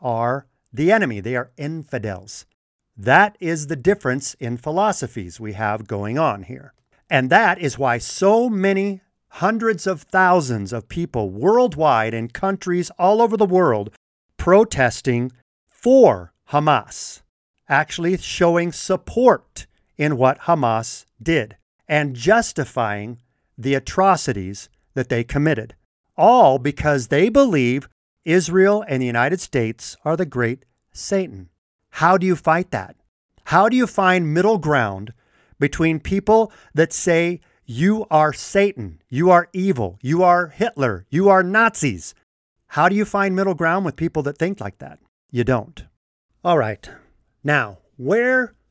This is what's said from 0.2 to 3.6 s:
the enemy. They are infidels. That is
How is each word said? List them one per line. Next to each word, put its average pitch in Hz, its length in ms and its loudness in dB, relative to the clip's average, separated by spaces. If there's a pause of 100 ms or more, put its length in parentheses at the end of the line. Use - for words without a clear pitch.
the 151 200 0
enemy. 139 280 0
They 120 160 -6
are 123 200 -8
infidels. 117 920 -10 (500)
That 156 440 4
is 160 260 -4